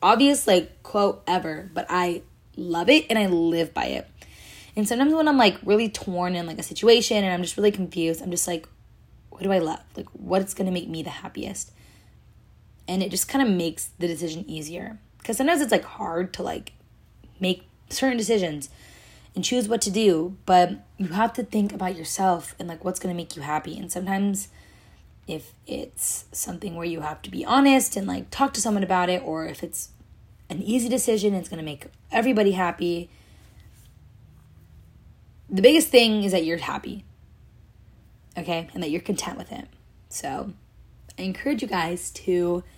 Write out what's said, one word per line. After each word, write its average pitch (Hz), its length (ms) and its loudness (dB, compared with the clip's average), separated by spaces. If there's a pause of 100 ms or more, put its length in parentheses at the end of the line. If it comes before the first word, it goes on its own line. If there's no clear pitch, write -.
obvious, 262 460 6
like, - 360 2
quote 202 440 0
ever, 175 460 -4
but - 140 -6
I 175 360 -2 (320)
love 175 340 -2
it 311 200 8
and 226 80 4
I 208 100 4
live 165 460 2
by 62 120 -2
it. 65 220 -6 (680)
And 214 120 0
sometimes 262 260 2
when 311 140 4
I'm, 285 100 4
like, 214 260 6
really 214 240 4
torn 180 480 -4
in, 175 100 -4
like, 165 140 -10
a - 40 -10
situation 220 600 4
and 185 100 0
I'm 180 100 -2
just - 140 -8
really 202 140 4
confused, 165 500 -2
I'm 180 100 -6
just 175 160 -2
like, 170 200 -6 (600)
"What - 140 -16
do 196 80 0
I 190 80 4
love? 160 200 -2 (160)
Like, - 160 -12
what's 190 420 -2
gonna 185 180 -2
make 175 180 -4
me 160 140 -6
the - 80 -10
happiest?" - 600 -12 (1160)
And 185 140 -2
it 175 80 -2
just 180 200 -4
kinda 269 180 2
makes 170 500 -2
the 175 100 -2
decision 165 400 -6
easier. 156 520 -12 (240)
'Cause 220 140 -6
sometimes 285 240 2
it's, 262 100 0
like, 202 140 2
hard 180 480 -6
to, 175 100 -8
like, - 300 -8 (640)
make 185 240 -2 (260)
certain 262 280 0
decisions 180 520 0 (640)
and 185 100 -4
choose 247 240 0
what 214 140 0
to 208 100 -2
do, 185 540 2
but 180 260 6 (260)
you 190 100 -2
have 220 260 0
to 247 100 -4
think 208 300 0
about 185 220 -4
yourself 170 640 -2
and, 175 80 -10
like, 165 180 -10
what's 180 140 -4
gonna 180 160 -4
make 170 200 -8
you 160 60 -10
happy. 151 360 -6
And 185 140 -10
sometimes 196 580 -2 (760)
if - 280 -12 (120)
it's - 680 -8
something 175 440 -8
where 170 100 -6
you 165 160 -6
have 151 220 -8
to - 80 -14
be 185 120 -8
honest 269 540 6
and, 196 80 -4
like, 190 240 -6
talk 269 240 0
to - 80 -4
someone 208 220 2
about 180 260 2
it, 180 160 0
or 160 200 -6
if 156 180 -12
it's - 260 -10 (600)
an 170 120 -8
easy 233 260 0
decision, 220 460 2
it's 185 160 -6
gonna 165 140 -8
make 147 240 -12 (240)
everybody 214 400 4
happy. 175 580 -2 (2500)
The 190 140 0
biggest 311 260 8
thing 220 340 6
is 196 80 2
that 175 140 2
you're 165 140 -2
happy, - 440 -8 (1300)
okay? 170 360 -4
And 180 100 -8
that 151 80 -4
you're 175 100 -2
content - 360 -6
with - 140 -14
it. - 160 -12 (420)
So - 440 -8 (640)
I 185 60 -8
encourage 214 380 -2
you 233 60 -6
guys 175 440 -4
to, 175 520 0 (140)